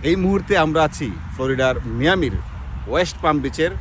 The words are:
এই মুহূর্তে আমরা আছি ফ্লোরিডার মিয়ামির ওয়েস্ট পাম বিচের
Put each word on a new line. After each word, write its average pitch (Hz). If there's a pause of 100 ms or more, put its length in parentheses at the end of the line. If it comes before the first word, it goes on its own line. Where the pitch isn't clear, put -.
এই 175
মুহূর্তে 190 (100)
আমরা 156
আছি 143 (260)
ফ্লোরিডার 131 (240)
মিয়ামির 147 (520)
ওয়েস্ট 170
পাম 156
বিচের 156 (100)